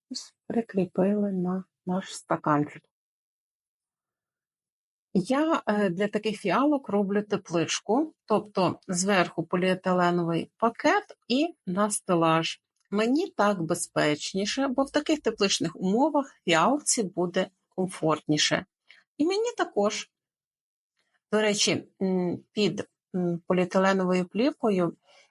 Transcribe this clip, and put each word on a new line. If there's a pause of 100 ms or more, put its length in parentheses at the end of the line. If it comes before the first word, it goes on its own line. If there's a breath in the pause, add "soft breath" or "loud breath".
(100)
Ось (120)
прикріпили
на (220)
наш
стаканчик. (2250)
Я,
е,
для
таких
фіалок
роблю
тепличку, (100)
тобто (100)
зверху
поліетиленовий
пакет (120)
і (120)
на
стелаж. (300)
Мені
так
безпечніше,
бо
в
таких
тепличних
умовах
фіалці
буде (180)
комфортніше. (500 soft breath)
І
мені
також. (1200)
До
речі, (140)
м, (140)
під, (260)
м,
поліетиленовою
плівкою (340 soft breath)